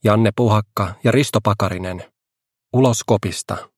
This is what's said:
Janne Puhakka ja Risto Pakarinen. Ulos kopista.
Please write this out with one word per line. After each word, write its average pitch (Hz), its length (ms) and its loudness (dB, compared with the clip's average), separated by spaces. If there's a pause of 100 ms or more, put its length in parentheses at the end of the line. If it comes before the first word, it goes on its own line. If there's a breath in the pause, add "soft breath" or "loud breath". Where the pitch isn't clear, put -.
Janne 110 320 4
Puhakka 107 580 0 (100)
ja 117 80 4
Risto 131 280 0
Pakarinen. 92 640 -4 (680)
Ulos 127 320 2
kopista. - 720 -4